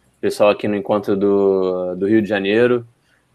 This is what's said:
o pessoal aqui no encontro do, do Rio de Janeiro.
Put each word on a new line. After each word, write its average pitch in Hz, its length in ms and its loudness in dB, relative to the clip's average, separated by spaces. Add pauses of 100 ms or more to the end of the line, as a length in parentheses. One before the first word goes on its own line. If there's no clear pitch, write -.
(180)
o - 20 -20
pessoal 104 300 2
aqui 101 180 -2
no 104 80 -2
encontro 101 400 -2
do, 95 760 0
do 92 120 -4
Rio 110 140 4
de 98 80 -2
Janeiro. 113 580 0 (480)